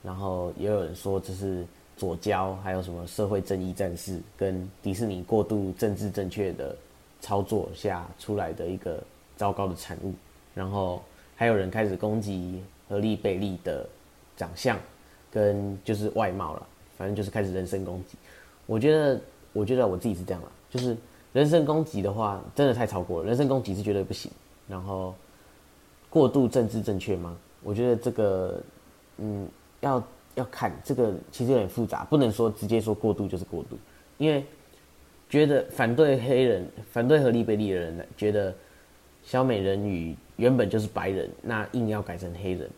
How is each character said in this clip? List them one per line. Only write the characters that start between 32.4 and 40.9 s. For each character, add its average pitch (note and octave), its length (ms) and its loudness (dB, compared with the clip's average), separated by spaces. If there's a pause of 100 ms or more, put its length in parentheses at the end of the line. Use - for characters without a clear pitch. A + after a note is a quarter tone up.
直 G#2 180 -6
接 A2 140 4
说 G#2+ 120 0
过 G#2 200 2
度 G2 140 -2
就 F2+ 100 -4
是 F2+ 80 -6
过 E2 180 -8
度， - 140 -14 (400)
因 D3+ 140 2
为 C#3 120 2 (840)
觉 D3+ 160 6
得 C#3+ 260 4
反 A#2+ 240 0
对 C#3 240 6
黑 B2+ 240 4
人、 G2 240 2 (240)
反 A#2+ 160 0
对 D3+ 120 8
何 C3 100 6
利 A#2 140 4
贝 A2 120 2
利 G#2 160 0
的 F2+ 80 0
人 E2 280 -6 (100)
觉 G#2 140 2
得 G2 220 0 (720)
小 C3 200 0
美 A#2 180 2
人 G2 260 0
鱼 E2 280 -2 (220)
原 B2+ 180 6
本 G#2+ 140 2
就 A2 100 2
是 G#2+ 80 -2
白 - 220 -2